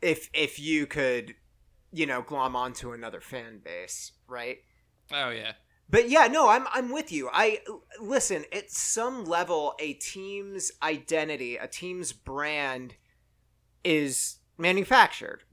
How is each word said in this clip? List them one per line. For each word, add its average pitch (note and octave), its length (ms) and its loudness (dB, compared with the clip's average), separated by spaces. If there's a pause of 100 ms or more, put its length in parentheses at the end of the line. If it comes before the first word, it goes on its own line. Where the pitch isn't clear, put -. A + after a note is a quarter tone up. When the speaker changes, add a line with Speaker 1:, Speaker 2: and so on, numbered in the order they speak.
Speaker 1:
if, D#3+ 320 0
if D3+ 260 0
you D3 280 0
could, B2 480 -2 (580)
you D#3+ 140 -2
know, B2+ 160 -2
glom C3 340 -2
onto B2 360 -6
another A2+ 280 -12
fan A2+ 420 -14
base, F2 500 -12 (140)
right? B2 320 -10 (540)
Speaker 2:
Oh, C#3 180 -2
yeah. A2 220 -8 (380)
Speaker 1:
But A#3 200 6
yeah, D#4 180 10
no, C#4 200 6
I'm, B3 240 6
I'm B3 180 -2
with D4 220 -6
you. C#3 200 -4
I, G#3+ 360 4
l-, G#3 140 -12 (180)
listen, G3+ 520 0
at G3 180 -8
some - 540 -2
level, E3+ 540 0
a D3 160 -6
team's G3 760 -8 (100)
identity, D3+ 720 -2
a - 100 -10
team's F3+ 460 -8
brand C3+ 840 -4 (880)
is D3+ 520 0 (220)
manufactured, F#3 840 4 (100)